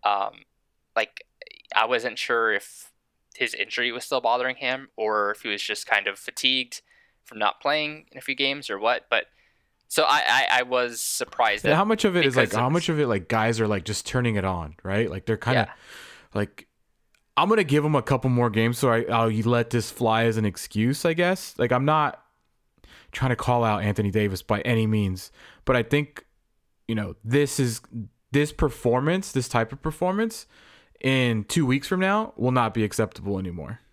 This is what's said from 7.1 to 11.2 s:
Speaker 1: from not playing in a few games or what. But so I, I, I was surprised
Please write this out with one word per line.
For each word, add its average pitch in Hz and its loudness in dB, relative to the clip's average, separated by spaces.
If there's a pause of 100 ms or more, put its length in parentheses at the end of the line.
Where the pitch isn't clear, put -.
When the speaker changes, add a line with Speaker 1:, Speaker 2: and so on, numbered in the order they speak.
Speaker 1:
from 113 -18
not 107 0
playing 151 -4
in - -18
a - -16
few 135 -6
games 139 -4
or 101 -6
what. 113 -2
But - 0 (600)
so - 0
I, 147 2
I, 127 2
I 127 2
was 123 -2
surprised - -2